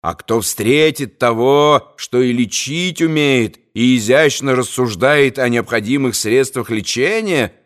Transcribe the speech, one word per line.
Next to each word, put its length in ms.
а 140
кто 260
встретит 760
того, 760
что 260
и 100
лечить 720
умеет, 560
и 220
изящно 580
рассуждает 840
о 100
необходимых 680
средствах 560
лечения 840